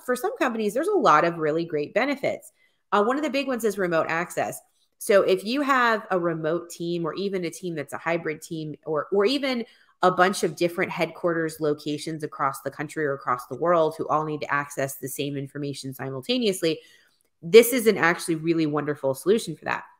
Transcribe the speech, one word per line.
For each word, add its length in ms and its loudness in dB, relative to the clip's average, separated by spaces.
for 100 0
some 220 -4
companies, 380 -2
there's 120 -2
a 60 0
lot 320 6
of 140 -2
really 260 0
great 300 -4
benefits. 560 -2
Uh, 120 4
one 140 0
of 60 -4
the 80 0
big 160 -2
ones 160 -4
is 160 0
remote 280 2
access. 540 -4
So 240 4
if 200 2
you 180 -2
have 500 2
a 80 0
remote 500 -2
team 360 -4
or 100 -4
even 280 -4
a 60 -4
team 240 -8
that's 180 -8
a 60 -8
hybrid 460 -4
team 320 -10
or, 260 -2
or 140 4
even 400 0
a 80 6
bunch 320 4
of 120 0
different 360 -2
headquarters 680 -2
locations 640 -4
across 380 -4
the 100 -8
country 320 -6
or 100 0
across 340 -4
the 100 -10
world 400 2
who 100 -6
all 160 0
need 180 -6
to 120 -6
access 440 -4
the 120 -10
same 280 -6
information 540 -8
simultaneously, 880 -2
this 320 10
is 140 2
an 100 4
actually 380 2
really 320 0
wonderful 480 -2
solution 400 0
for 100 -14
that. 200 -4